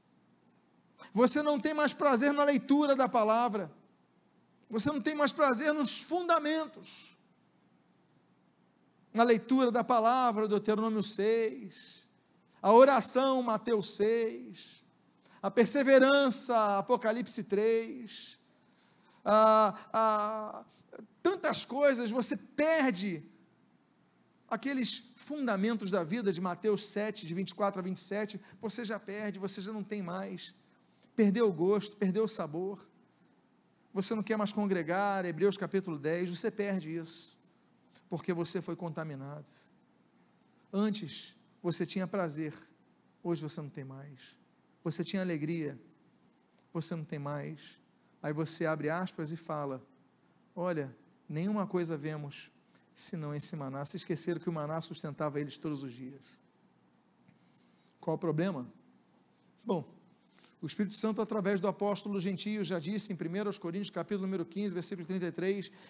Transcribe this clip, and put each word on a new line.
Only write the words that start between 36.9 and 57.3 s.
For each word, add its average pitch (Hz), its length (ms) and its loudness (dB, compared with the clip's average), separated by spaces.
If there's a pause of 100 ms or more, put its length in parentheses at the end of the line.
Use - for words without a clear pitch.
isso, - 420 -10 (720)
porque 180 240 -2
você 165 280 -2
foi 170 140 -8
contaminado. 151 760 -10 (1200)
Antes, 202 640 -4 (260)
você 170 240 -2
tinha 185 220 -4
prazer, 156 460 -4 (680)
hoje 170 200 -4
você 156 200 -6
não 143 80 -10
tem 139 140 -12
mais. 135 520 -18 (480)
Você 165 200 -4
tinha 185 180 -4
alegria, 151 560 -4 (960)
você 170 220 -4
não 156 80 -8
tem 151 160 -8
mais. 147 580 -10 (460)
Aí 151 80 -2
você 156 340 -2
abre 151 240 -2
aspas 170 440 -4
e 160 40 -8
fala: 143 480 -8 (720)
"Olha, 160 400 -4 (320)
nenhuma 196 400 -4
coisa 170 300 -2
vemos, 147 520 -10 (460)
senão 147 400 -6
esse 147 220 -6
maná." 135 260 -6
Se 180 140 -4
esqueceram 170 420 -4
que 175 100 -8
o 170 40 -2
maná 156 280 -4
sustentava 147 580 -6
eles 147 180 -8
todos 147 260 -6
os 127 80 -10
dias. 131 480 -18 (1600)